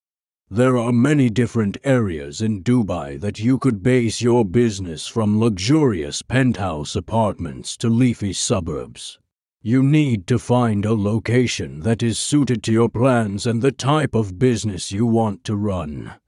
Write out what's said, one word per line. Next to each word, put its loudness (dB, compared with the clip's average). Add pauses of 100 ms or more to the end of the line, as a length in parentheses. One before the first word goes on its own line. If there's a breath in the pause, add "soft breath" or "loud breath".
(520)
There 2
are 0
many 4
different 0
areas -2
in -4
Dubai 0
that -6
you 2
could -2
base 2
your 4
business, -2
from 0
luxurious 0
penthouse -2
apartments -4
to -2
leafy 2
suburbs. -6 (420)
You 2
need 2
to 2
find 2
a 0
location 0
that 0
is -2
suited 0
to 0
your 4
plans 0
and 0
the 4
type -2
of -2
business 0
you 0
want 0
to -4
run. -6 (140)